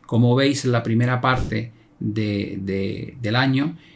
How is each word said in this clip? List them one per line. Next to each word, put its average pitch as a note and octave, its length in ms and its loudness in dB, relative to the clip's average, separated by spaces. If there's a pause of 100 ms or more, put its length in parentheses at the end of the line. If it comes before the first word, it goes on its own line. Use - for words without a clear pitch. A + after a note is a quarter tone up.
Como A#2+ 300 4
veis C#3 280 2
en B2+ 80 0
la A#2 120 2
primera B2 360 2
parte B2 540 -2 (260)
de, G#2 640 -2
de, G2 600 -4
del A2 140 -2
año, C3+ 400 0 (200)